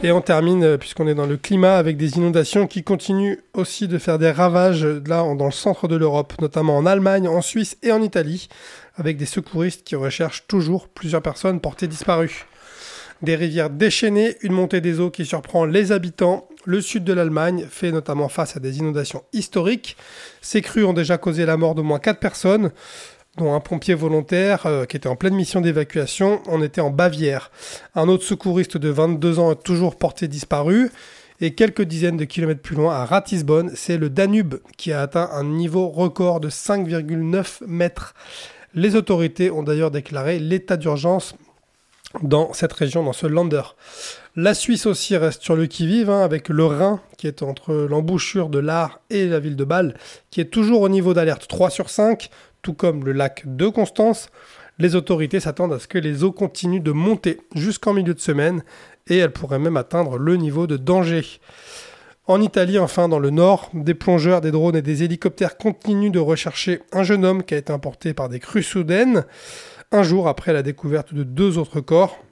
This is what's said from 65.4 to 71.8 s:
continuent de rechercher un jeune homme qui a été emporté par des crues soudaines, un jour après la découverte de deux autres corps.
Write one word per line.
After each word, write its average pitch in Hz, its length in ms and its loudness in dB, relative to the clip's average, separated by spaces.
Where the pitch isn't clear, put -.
continuent 208 540 0
de 180 80 2
rechercher 160 640 -2
un 190 100 2
jeune 190 220 2
homme 185 180 2
qui 165 120 -4
a - 20 0
été 147 160 -4
emporté 143 400 -6
par 135 160 -6
des 123 100 -8
crues 202 240 -2
soudaines, 190 640 2
un 208 100 6
jour 175 260 4
après - 240 -2
la 147 120 2
découverte 143 500 -4
de 147 100 -4
deux 160 360 0
autres 151 200 -4
corps. 165 380 2